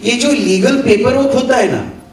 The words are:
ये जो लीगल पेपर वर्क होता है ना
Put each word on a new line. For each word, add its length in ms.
ये 80
जो 200
लीगल 440
पेपर 380
वर्क 220
होता 220
है 140
ना 80